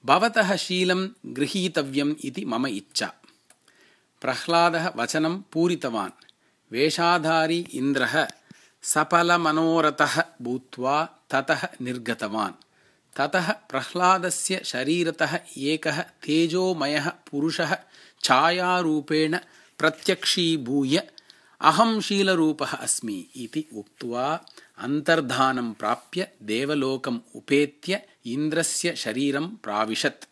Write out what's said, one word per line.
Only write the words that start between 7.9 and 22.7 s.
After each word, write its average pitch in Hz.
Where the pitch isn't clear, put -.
सफलमनोरथः 160
भूत्वा 127
ततः 135
निर्गतवान्। 117
ततः 170
प्रह्लादस्य 180
शरीरतः 160
एकः 151
तेजोमयः 160
पुरुषः 156
छायारूपेण 156
प्रत्यक्षीभूय, 156
"अहं 214
शीलरूपः 175
अस्मि" 104